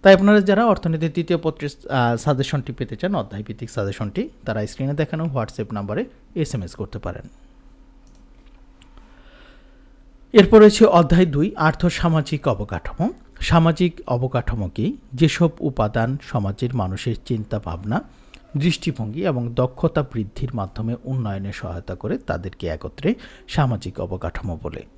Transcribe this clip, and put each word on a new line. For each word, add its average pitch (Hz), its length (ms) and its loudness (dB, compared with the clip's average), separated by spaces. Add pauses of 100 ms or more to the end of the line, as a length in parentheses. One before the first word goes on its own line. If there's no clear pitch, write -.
তাই 196 120 10
আপনারা 202 260 6
যারা 202 260 2
অর্থনীতির 160 460 0
তৃতীয় 170 300 0
পত্রের, 151 480 -6
আহ, 120 260 2
সাজেশনটি 135 560 -2
পেতে 113 240 -8
চান, 190 180 -4
অধ্যায় 104 280 -6
ভিত্তিক 107 280 -12
সাজেশনটি, 104 580 -6 (160)
তারা 107 220 -4
স্ক্রিনে 135 280 -6
দেখানো 156 300 -4
WhatsApp 117 480 -6
নাম্বারে 107 320 -6 (300)
এসএমএস 127 400 -6
করতে 107 240 -10
পারেন। - 300 -12 (3000)
এরপর 214 260 10
রয়েছে 208 260 10
অধ্যায় 170 420 6
দুই, 147 300 -2
আর্থ 156 300 0
সামাজিক 160 600 0
অবকাঠামো। 104 640 -4 (280)
সামাজিক 165 680 2
অবকাঠামো 120 680 -2
কি? 196 220 -4 (180)
যেসব 156 360 2 (100)
উপাদান 117 640 0
সমাজের 110 520 -4
মানুষের 98 400 -4 (100)
চিন্তা 107 340 -4
ভাবনা, 95 440 -4 (540)
দৃষ্টিভঙ্গি 143 680 -2
এবং 120 300 -2
দক্ষতা 127 480 -2
বৃদ্ধির 120 520 -6
মাধ্যমে 110 500 -6
উন্নয়নে 104 480 -6
সহায়তা 92 420 -10
করে, 131 240 -6
তাদেরকে - 480 -8
একত্রে 104 480 -4 (340)
সামাজিক 123 520 -2
অবকাঠামো 87 600 -6
বলে। - 220 -10 (140)